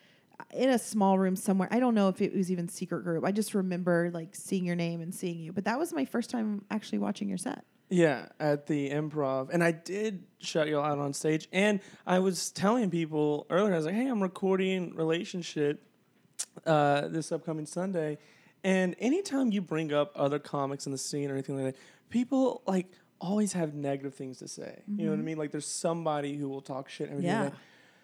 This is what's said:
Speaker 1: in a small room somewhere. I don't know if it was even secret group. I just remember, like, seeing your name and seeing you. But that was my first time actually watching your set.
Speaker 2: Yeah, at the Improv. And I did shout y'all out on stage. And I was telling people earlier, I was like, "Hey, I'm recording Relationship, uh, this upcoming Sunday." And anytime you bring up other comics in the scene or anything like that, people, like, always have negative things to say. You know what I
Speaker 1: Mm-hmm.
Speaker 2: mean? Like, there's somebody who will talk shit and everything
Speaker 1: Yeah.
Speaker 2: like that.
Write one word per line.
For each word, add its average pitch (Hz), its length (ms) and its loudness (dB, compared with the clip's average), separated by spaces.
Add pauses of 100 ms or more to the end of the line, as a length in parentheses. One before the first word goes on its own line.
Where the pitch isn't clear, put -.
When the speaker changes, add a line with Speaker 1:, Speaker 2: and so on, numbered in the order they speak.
(520)
Speaker 1:
in 254 160 2
a 254 100 6
small 196 400 4
room 190 180 2
somewhere. 196 340 2
I 233 100 2
don't 247 140 4
know 196 160 6
if 185 100 0
it 196 160 0
was 185 160 2
even 175 160 -2
secret 175 340 -6
group. 165 220 0
I 190 80 2
just 208 220 0
remember, 175 580 2
like, 165 220 -8
seeing 185 320 -2
your 175 100 0
name 170 240 -2
and 165 140 -8
seeing 175 240 -6
you. 165 160 -10
But 190 100 -2
that 226 140 0
was 330 160 -4
my 277 100 0
first 233 240 -2
time 214 420 -4
actually 214 280 -4
watching 202 320 -2
your - 80 -4
set. - 260 -8 (240)
Speaker 2:
Yeah, 156 380 4 (120)
at 147 280 0
the 143 240 -2
Improv. 143 600 -2
And 170 140 2
I 170 60 4
did 185 540 -4 (160)
shout 156 280 0
y'all 147 160 0
out 147 140 0
on 143 160 -2
stage. 156 380 0
And 196 280 4 (260)
I 180 120 4
was 185 320 0
telling 208 400 2
people 151 580 0
earlier, 196 240 4
I 175 40 2
was 156 100 0
like, 175 80 -2
"Hey, 247 140 0
I'm 233 140 0
recording 190 720 0
Relationship, 160 880 -2 (840)
uh, 147 420 4
this 160 240 -4
upcoming 156 320 -4
Sunday." 165 540 -4 (460)
And 185 340 4
anytime 269 540 0
you 202 100 0
bring 160 300 -2
up 147 240 2
other 147 240 2
comics 143 440 -4
in 139 80 -4
the 135 60 -4
scene 143 320 -4
or 135 40 -4
anything 135 220 -4
like 131 180 -2
that, - 60 -20 (300)
people, 254 560 2
like, 185 240 0 (300)
always 202 340 0
have 165 200 0
negative 139 400 -4
things 131 240 -12
to - 100 -14
say. - 380 -12
You 202 180 -4
know 156 80 2
what - 20 0
I - 40 0
Speaker 1:
Mm-hmm. 156 60 -2
Speaker 2:
mean? 160 140 -4
Like, 151 140 -4
there's 147 140 -4
somebody 151 680 -2
who 143 120 -4
will 135 120 -6
talk 139 300 -8
shit - 180 -8
and 147 60 -10
everything 170 180 0
Speaker 1:
Yeah. 220 120 2
Speaker 2:
like 143 80 -2
that. 135 60 -16 (460)